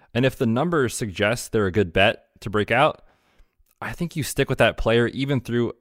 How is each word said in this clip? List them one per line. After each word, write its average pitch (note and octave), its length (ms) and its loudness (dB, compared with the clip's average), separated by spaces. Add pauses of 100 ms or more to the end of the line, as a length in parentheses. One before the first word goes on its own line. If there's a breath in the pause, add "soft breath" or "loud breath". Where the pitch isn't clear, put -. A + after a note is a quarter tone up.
(120)
And B2 120 2
if C3 120 0
the C3+ 100 0
numbers C3 480 0
suggest G#2 580 -2
they're G#2+ 140 2
a F#2 60 -2
good F2+ 200 0
bet G2+ 320 2 (160)
to G#2+ 100 -12
break G#2 220 0
out, C3+ 300 2 (800)
I G#2 100 -8
think E3 220 -8
you D#3 80 -4
stick - 260 -2
with C3 100 -2
that F#3+ 180 4
player A#2 320 2
even C3+ 320 -2
through A#2+ 400 -2